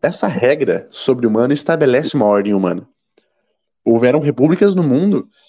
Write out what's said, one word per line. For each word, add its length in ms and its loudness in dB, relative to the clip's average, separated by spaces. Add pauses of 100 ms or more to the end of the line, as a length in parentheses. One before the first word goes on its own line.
essa 240 -4
regra 640 0
sobre-humana 640 0
estabelece 640 -2
uma 100 2
ordem 280 2
humana. 340 -2 (960)
Houveram 340 2
repúblicas 560 0
no 80 0
mundo 460 0 (200)